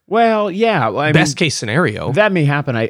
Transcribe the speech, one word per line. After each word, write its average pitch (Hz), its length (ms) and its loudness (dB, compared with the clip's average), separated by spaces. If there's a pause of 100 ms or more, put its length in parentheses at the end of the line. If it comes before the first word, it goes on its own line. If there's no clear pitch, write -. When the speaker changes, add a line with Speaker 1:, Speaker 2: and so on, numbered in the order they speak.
Speaker 1:
Well, 214 420 0
yeah. 190 400 0
Well, 107 160 -4
I 151 60 2
Speaker 2:
best 147 240 2
Speaker 1:
mean, 131 100 0
Speaker 2:
case 131 100 -2
scenario. 107 580 -2
Speaker 1:
that 202 180 2
may 170 140 2
happen. 143 300 -2
I, 113 140 -2